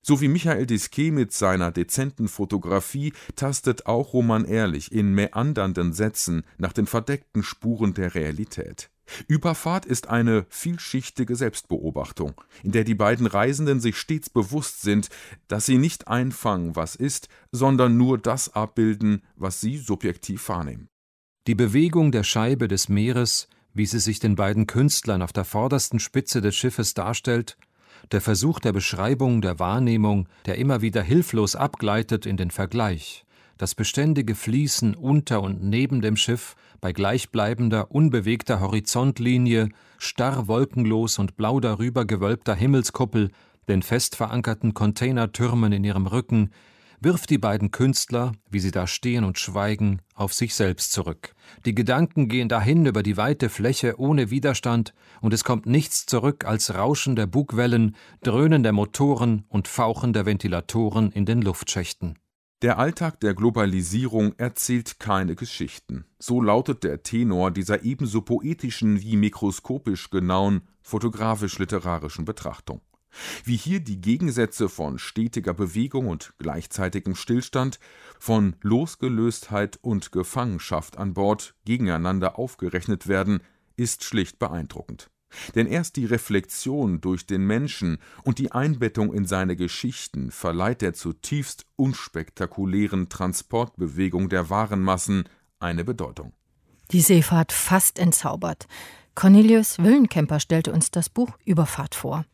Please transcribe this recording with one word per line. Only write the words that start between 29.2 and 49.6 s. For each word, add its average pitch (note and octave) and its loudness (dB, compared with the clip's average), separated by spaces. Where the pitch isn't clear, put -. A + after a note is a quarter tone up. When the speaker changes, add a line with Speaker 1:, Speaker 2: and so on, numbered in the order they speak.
Speaker 2:
der F2+ -2
Wahrnehmung, G#2+ 2
der F#2+ -4
immer B2+ 0
wieder A2 0
hilflos A2 2
abgleitet A2 -2
in G2 -4
den F2+ -2
Vergleich, G2 -4
das - -4
beständige C#3 0
Fließen A#2+ 0
unter C3 0
und G2 -4
neben B2 0
dem G#2+ 0
Schiff A#2 -2
bei F#2 -4
gleichbleibender, A2 0
unbewegter A#2+ 2
Horizontlinie, A#2 2
starr B2+ -2
wolkenlos A2+ 0
und G2 -2
blau A#2 0
darüber A#2 0
gewölbter G#2 0
Himmelskuppel, A#2 2
den F#2+ 4
fest - -2
verankerten A2+ -2
Containertürmen A#2 0
in G2 0
ihrem G2 0
Rücken, A2 2
wirft F3 0
die D3+ 4
beiden G#2 0
Künstler, B2 0
wie G2 -2
sie F#2 0
da F2+ 0
stehen A#2+ -2
und F#2 -2
schweigen, G2+ 0